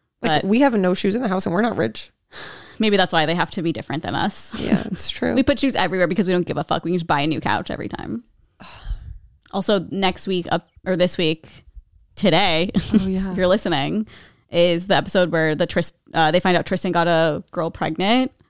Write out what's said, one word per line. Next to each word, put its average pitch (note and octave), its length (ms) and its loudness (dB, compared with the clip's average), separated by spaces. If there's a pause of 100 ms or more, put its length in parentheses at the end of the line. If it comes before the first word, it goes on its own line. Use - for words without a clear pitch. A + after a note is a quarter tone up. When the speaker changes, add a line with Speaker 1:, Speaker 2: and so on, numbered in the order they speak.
(200)
Speaker 1:
Like, D#3 220 2
Speaker 2:
But - 40 -4
Speaker 1:
we A3 140 4
have C#4 140 4
no F#3 200 2
shoes F#3+ 200 0
in B3 80 -2
the A#3+ 60 -2
house F#3 180 -2
and F3 80 0
we're G3 80 2
not A3+ 140 0
rich. - 340 -4 (680)
Speaker 2:
maybe G#3+ 160 4
that's F#3 160 2
why D#3+ 120 4
they D#3+ 120 0
have E3+ 160 -2
to F3+ 100 -6
be D#3+ 100 0
different - 300 -6
than - 140 -6
us. - 420 -4
Speaker 1:
Yeah, - 320 2
it's - 180 -6
true. - 260 -2
Speaker 2:
<laughs> B3 40 4
We C4+ 60 4
put C#4+ 160 2
shoes C4+ 160 0
everywhere F#3 320 2
because F3 180 0
we F#3 60 0
don't F3+ 140 2
give C#3 120 -6
a C#3+ 60 -4
fuck. - 200 -4
We E3 60 -2
can F3+ 80 2
just E3 80 -4
buy D3 160 0
a D3 60 2
new D3+ 120 0
couch - 300 -2
every - 180 -6
time. - 360 -8 (360)
Speaker 1:
<sighs> - 40 -20 (880)
Speaker 2:
Also, G3 380 0
next F#3+ 360 -2
week, F3+ 260 -2
up, F3 140 -2 (200)
or F#3 100 0
this F3+ 220 2
week, - 460 -2 (520)
today, F3+ 540 2 (120)
<laughs> - 120 -4
Speaker 1:
Oh, F#3+ 120 4
yeah. F#3+ 260 -2
Speaker 2:
if F3+ 40 -4
you're F3+ 100 2
listening, F3+ 600 0 (440)
is E3+ 360 2
the F#3+ 100 2
episode E3+ 360 0
where D#3+ 220 2
the D#3+ 120 0
Tris-, - 260 -2 (220)
uh, D#3 160 4
they F3+ 100 4
find F3+ 160 2
out - 100 0
Tristan F#3+ 260 -2
got E3+ 140 2
a E3 440 2
girl E3 200 -4
pregnant. F#3+ 640 0 (180)